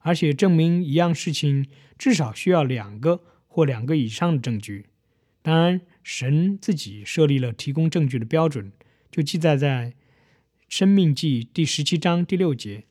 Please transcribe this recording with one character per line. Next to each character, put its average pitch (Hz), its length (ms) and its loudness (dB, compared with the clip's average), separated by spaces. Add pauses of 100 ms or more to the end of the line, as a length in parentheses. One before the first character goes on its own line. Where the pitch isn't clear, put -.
而 175 140 0
且 156 180 2
证 175 220 2
明 170 280 2
一 143 120 -4
样 170 200 4
事 - 180 -6
情 139 340 0 (320)
至 262 160 2
少 135 180 -2
需 - 180 -2
要 165 140 4
两 107 340 -6
个 165 240 0 (240)
或 160 180 0
两 120 200 -2
个 156 120 0
以 123 120 0
上 170 260 -2
的 135 60 0
证 117 180 -4
据。 101 280 -12 (560)
当 160 140 2
然， 175 240 2 (220)
神 165 580 -2
自 214 140 -2
己 107 300 -10
设 156 220 2
立 143 120 2
了 123 140 -2
提 139 200 -8
供 160 160 0
证 156 180 0
据 127 120 -2
的 113 60 -4
标 160 240 0
准， 101 240 -8 (380)
就 165 120 -2
记 147 160 -4
载 156 180 4
在 127 380 -2 (760)
申 - 180 0
命 190 280 4
记 127 380 -2
第 165 120 0
十 - 180 -4
七 165 160 0
章 175 260 0
第 185 120 -4
六 175 180 0
节 104 360 -12